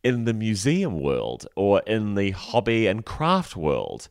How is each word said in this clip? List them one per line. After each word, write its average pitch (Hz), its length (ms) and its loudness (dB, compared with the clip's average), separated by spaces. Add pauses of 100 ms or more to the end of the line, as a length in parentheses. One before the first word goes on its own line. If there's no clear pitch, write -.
in 120 220 0
the 113 100 0
museum 110 680 0
world 62 460 -2 (100)
or 101 300 6
in 107 280 -2
the 98 160 2
hobby 113 560 0
and 107 180 0
craft 175 520 -2
world. 67 540 -2